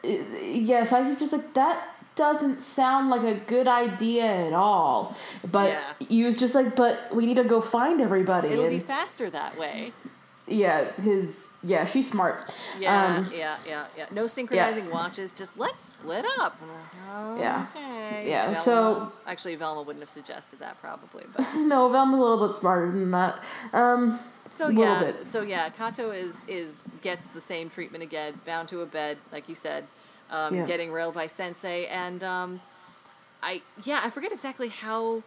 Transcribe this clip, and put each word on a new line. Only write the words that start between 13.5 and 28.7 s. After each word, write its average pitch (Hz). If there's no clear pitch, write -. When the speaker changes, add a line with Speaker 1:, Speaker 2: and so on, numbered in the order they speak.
Speaker 2:
yeah, 151
yeah. 156
No 208
Speaker 1:
yeah. 226
Speaker 2:
synchronizing 220
watches, 180
just, 190
"Let's 320
split 165
up." 196
And 160
I'm 190
like, 240
Speaker 1:
Yeah. 220
Speaker 2:
"Okay." 220
Speaker 1:
Yeah, 147
Speaker 2:
Velma. 196
Speaker 1:
so 226
Speaker 2:
Actually, 175
Velma 156
wouldn't 147
have 143
suggested -
that -
probably, -
but 262
Speaker 1:
<laughs> -
No, 277
Velma's 269
a 262
little 220
bit 208
smarter 180
than 185
that. 180
Um, 240
Speaker 2:
So, 320
Speaker 1:
little 220
Speaker 2:
yeah, 180
Speaker 1:
bit. 147
Speaker 2:
so, 220
yeah, 180
Kato 226
is, 180
is, 165
gets 180
the 165
same 165
treatment 165
again, 151
bound 165
to 180